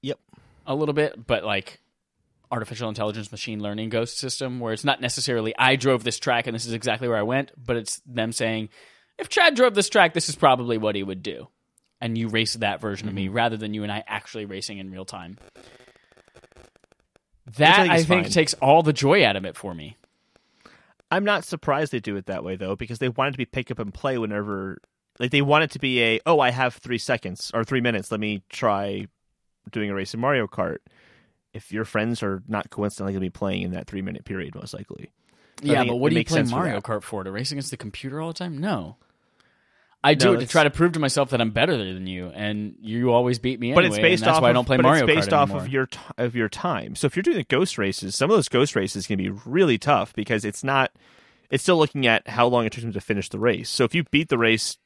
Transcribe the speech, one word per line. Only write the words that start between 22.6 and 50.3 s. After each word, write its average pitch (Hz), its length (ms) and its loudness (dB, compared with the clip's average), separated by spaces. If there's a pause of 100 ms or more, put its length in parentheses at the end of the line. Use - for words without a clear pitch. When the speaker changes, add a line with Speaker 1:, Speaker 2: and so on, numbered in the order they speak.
Speaker 1:
because 117 240 -10
they 127 100 -2
want 131 200 0
it - 40 -6
to 123 40 -12
be 127 80 -4
pick - 260 -8
up 113 80 -8
and 101 140 -8
play 131 240 -4
whenever, 104 640 -6 (400)
like, 123 120 -2
they 143 100 4
want 147 220 4
it 156 80 -4
to - 80 -12
be 127 240 2
a, 113 220 2
"Oh, 160 160 4
I 123 100 4
have 127 240 0
three 123 220 -6
seconds - 560 -4
or 113 100 0
three 131 180 0
minutes. 117 300 -2
Let 110 80 -4
me 107 300 -4
try 101 580 -2 (640)
doing 107 180 -4
a 98 60 -4
race 95 180 -6
in 113 60 -8
Mario 127 280 0
Kart." 87 320 -4 (760)
If - 180 -16
your 107 140 -4
friends 113 360 -2
are 95 260 -6
not 104 220 -4
coincidentally 98 440 -4
gonna 95 80 -2
be 92 80 -4
playing 95 340 -4
in 90 80 -6
that 90 160 -8
three-minute 95 380 -10
period, 90 280 -8
most - 200 -14
likely. - 380 -16 (520)
So 143 60 -4
I - 20 4
Speaker 2:
Yeah, 143 80 4
Speaker 1:
think 123 120 2
Speaker 2:
but 120 40 -2
Speaker 1:
it, 123 40 -2
Speaker 2:
what 135 80 2
Speaker 1:
it - 20 4
Speaker 2:
do 165 60 2
you - 40 4
Speaker 1:
makes 117 120 -2
Speaker 2:
play - 80 2
Speaker 1:
sense 127 120 2
for 123 60 -2
Speaker 2:
Mario 107 180 -2
Speaker 1:
that. 104 80 -6
Speaker 2:
Kart 107 200 -4
for? 101 200 -8
To 95 80 -8
race 127 200 -6
against 139 200 -8
the 127 60 -12
computer 131 440 -10
all 160 60 -6
the 165 100 -8
time? 170 220 -8
No. 120 380 -4 (1080)
I 143 100 8
do 131 140 6
Speaker 1:
No, 123 60 8
Speaker 2:
it - 20 6
to 117 60 0
Speaker 1:
that's 123 100 -6
Speaker 2:
try 160 120 6
to 147 60 6
prove 170 220 4
to 160 80 -4
myself 139 320 2
that 120 100 0
I'm 110 80 2
better 131 260 2
than 92 300 -4
you, 90 220 -8
and 104 520 -6
you 117 320 0
always 123 280 4
beat 123 200 -2
me 120 140 -2
Speaker 1:
But 175 120 6
Speaker 2:
anyway, 135 120 0
Speaker 1:
it's 107 40 0
based 175 220 4
Speaker 2:
and - 40 4
that's 160 100 6
Speaker 1:
off 160 60 4
Speaker 2:
why 120 60 8
I - 20 6
Speaker 1:
of, 120 40 6
Speaker 2:
don't 123 100 2
play 131 120 2
Speaker 1:
but 127 60 4
Speaker 2:
Mario 139 240 6
Speaker 1:
it's 151 80 6
based 165 140 0
Speaker 2:
Kart - 40 4
Speaker 1:
off 143 160 4
Speaker 2:
anymore. 98 160 -4
Speaker 1:
of 117 80 -6
your 135 140 0
t-, - 120 -16 (200)
of 120 160 -2
your 113 140 0
time. 90 460 -4
So - 120 0
if - 80 -2
you're 185 80 -2
doing 320 140 2
the 143 60 -2
ghost 165 360 0
races, 98 360 -2
some 143 140 2
of 220 80 6
those 147 120 2
ghost - 260 2
races 98 320 -2
can 101 100 -2
be 95 120 -2
really 123 500 2
tough 113 340 0
because 110 320 -2